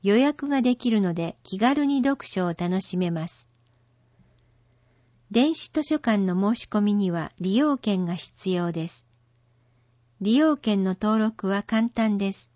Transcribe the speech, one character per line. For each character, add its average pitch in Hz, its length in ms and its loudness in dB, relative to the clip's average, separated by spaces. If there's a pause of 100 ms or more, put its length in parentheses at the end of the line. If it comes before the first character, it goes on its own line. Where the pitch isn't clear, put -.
予 202 120 4
約 285 320 2
が 277 140 2
で 247 140 2
き 247 160 -4
る 214 100 4
の 180 120 0
で 170 300 -4
気 190 160 -10
軽 285 260 2
に 277 180 2
読 277 220 0
書 185 200 -2
を 170 120 -2
楽 180 240 0
し - 140 -10
め 180 160 0
ま 165 160 -4
す。 - 220 -18 (1800)
電 262 240 2
子 - 200 -8
図 311 100 -2
書 302 160 -2
館 214 200 0
の 185 160 0
申 202 220 0
し - 120 -8
込 208 120 0
み 208 120 2
に 196 180 0
は 170 280 -6
利 190 180 0
用 285 200 2
券 185 280 -2
が 175 100 -4
必 - 360 -8
要 175 200 0
で 165 160 -4
す。 - 180 -16 (1160)
利 214 160 2
用 311 180 4
券 202 280 0
の 185 160 0
登 214 220 2
録 220 260 -2
は 196 160 -2
簡 226 260 0
単 220 280 0
で 196 140 -2
す。 - 240 -14